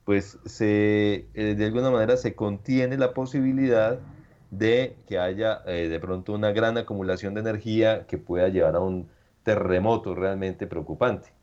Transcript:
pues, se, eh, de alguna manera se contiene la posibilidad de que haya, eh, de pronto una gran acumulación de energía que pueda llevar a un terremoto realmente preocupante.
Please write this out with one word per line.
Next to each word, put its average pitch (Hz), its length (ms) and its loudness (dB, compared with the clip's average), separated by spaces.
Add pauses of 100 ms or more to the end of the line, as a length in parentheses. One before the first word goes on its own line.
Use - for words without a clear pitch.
pues, 101 400 0
se, 104 920 2
eh, 107 220 -2
de 107 80 0
alguna 123 260 0
manera 120 260 4
se 107 180 -2
contiene 127 640 -2
la 127 160 0
posibilidad 131 840 0 (500)
de 110 460 2 (100)
que 95 120 -4
haya, 98 480 -2
eh, 85 220 -2
de 82 120 -4
pronto 92 320 -6
una 104 180 0
gran 110 280 2
acumulación 98 560 -4
de 107 60 -4
energía 110 680 0
que - 120 -6
pueda 87 300 0
llevar 87 260 2
a 87 60 2
un 92 280 -2 (360)
terremoto 101 720 0
realmente 95 520 -4
preocupante. 82 640 -4 (140)